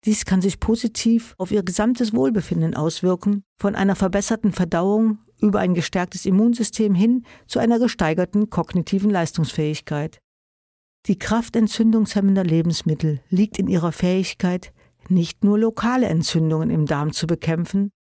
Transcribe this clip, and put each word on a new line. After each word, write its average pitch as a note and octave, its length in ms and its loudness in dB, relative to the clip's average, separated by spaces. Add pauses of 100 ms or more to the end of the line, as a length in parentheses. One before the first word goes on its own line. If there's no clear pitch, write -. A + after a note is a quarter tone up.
Dies G#3+ 220 0
kann F#3+ 160 2
sich F#3 180 -2
positiv A3+ 760 0
auf F#3 140 -6
Ihr G#3 120 0
gesamtes A3 500 0
Wohlbefinden G#3 600 0
auswirken, F3+ 680 -2 (120)
von - 200 -2
einer G3 200 2
verbesserten G3+ 560 0
Verdauung G3 680 0 (200)
über G#3 200 2
ein F#3 160 2
gestärktes F3+ 500 -4
Immunsystem G#3+ 720 2
hin A#3 280 2 (220)
zu - 140 -4
einer A#3 180 2
gesteigerten G3+ 720 0
kognitiven F#3 600 -2
Leistungsfähigkeit. D#3 1080 -4 (840)
Die F#3+ 140 0
Kraft - 360 -2
entzündungshemmender G#3 880 2
Lebensmittel D#3+ 840 0
liegt G3 300 0
in - 80 0
ihrer E3+ 240 0
Fähigkeit, F3+ 840 -2 (340)
nicht E3+ 360 0
nur G#3 140 4
lokale A3+ 500 0
Entzündungen D#3+ 640 0
im D#3+ 160 0
Darm D3 280 -2
zu - 140 -4
bekämpfen E3+ 640 -2 (100)